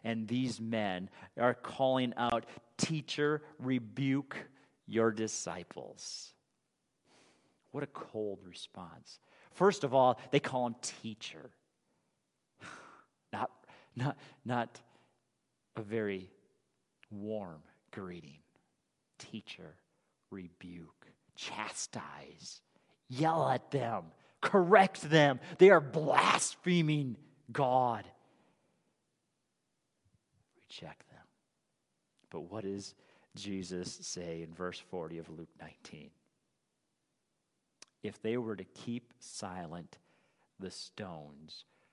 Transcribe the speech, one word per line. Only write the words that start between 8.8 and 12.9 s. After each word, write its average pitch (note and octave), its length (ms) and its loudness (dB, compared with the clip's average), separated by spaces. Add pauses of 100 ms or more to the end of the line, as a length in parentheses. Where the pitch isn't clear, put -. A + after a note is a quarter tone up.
First F#3 320 4
of B2 80 -2
all, B2+ 260 6 (120)
they C#3 100 6
call B2+ 260 -2
him A#2 140 -4
teacher. - 720 -12 (1080)
<sighs> - 760 -18